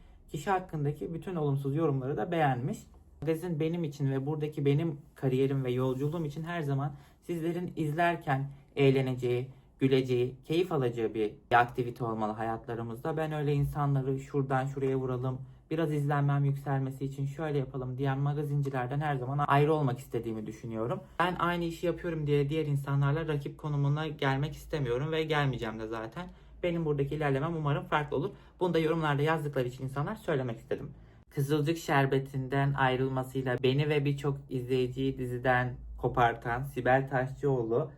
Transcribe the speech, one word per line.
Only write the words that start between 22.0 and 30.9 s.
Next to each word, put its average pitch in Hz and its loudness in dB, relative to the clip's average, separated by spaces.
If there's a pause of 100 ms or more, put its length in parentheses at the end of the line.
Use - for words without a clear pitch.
diye 143 4
diğer 156 0
insanlarla 139 0
rakip 147 -4
konumuna 147 0
gelmek 143 0
istemiyorum 139 -2
ve 160 0
gelmeyeceğim 127 0
de 110 -6
zaten. 113 -8 (360)
Benim 170 0
buradaki 143 0
ilerlemem 151 0
umarım 156 0
farklı 147 -2
olur. 190 -2 (300)
Bunu 175 2
da 165 4
yorumlarda 156 2
yazdıkları 147 0
için 127 -8
insanlar 143 -4
söylemek 131 -2
istedim. - -6 (400)